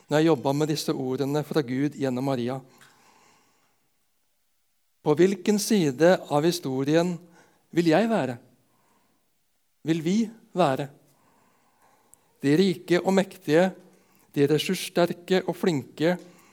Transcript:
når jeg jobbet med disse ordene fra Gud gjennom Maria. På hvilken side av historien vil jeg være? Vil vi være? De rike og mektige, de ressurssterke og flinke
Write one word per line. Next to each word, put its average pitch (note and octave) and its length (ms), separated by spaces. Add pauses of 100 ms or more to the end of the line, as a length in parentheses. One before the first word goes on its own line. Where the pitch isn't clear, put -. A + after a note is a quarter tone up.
(120)
når D3 80
jeg D#3+ 80
jobbet C#3 320
med D3+ 80
disse D#3 240
ordene C#3 560
fra D#3 160
Gud C3+ 320
gjennom C3 320
Maria. B2+ 300 (2500)
På D3+ 140
hvilken G3 480
side D#3+ 460 (180)
av D3 160
historien D#3+ 720 (580)
vil E3+ 180
jeg G3+ 200
være? C3+ 260 (1500)
Vil D#3+ 160
vi F3+ 140 (340)
være? C#3+ 380 (1500)
De C#3 160
rike F3 400
og F#3 160
mektige, F3+ 540 (640)
de C#3+ 160
ressurssterke F3 960
og E3+ 100
flinke E3 600 (360)